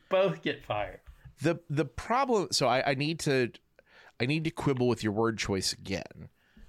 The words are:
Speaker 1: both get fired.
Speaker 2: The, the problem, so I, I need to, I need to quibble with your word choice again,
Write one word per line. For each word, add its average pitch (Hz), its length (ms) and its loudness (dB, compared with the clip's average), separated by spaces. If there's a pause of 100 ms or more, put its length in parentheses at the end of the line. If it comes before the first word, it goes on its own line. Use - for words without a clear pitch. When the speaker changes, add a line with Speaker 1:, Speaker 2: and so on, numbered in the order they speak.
(100)
Speaker 1:
both 190 320 2
get - 220 -4
fired. 104 360 -6 (400)
Speaker 2:
The, 160 180 2 (120)
the 147 160 0
problem, 233 680 0
so 131 160 2
I, 131 220 2
I 139 40 0
need 147 260 -2
to, 131 300 2 (720)
I 120 60 0
need 156 180 0
to 165 60 0
quibble 123 380 2
with 113 140 2
your 107 100 0
word 113 260 2
choice 95 340 0
again, 92 560 -8 (400)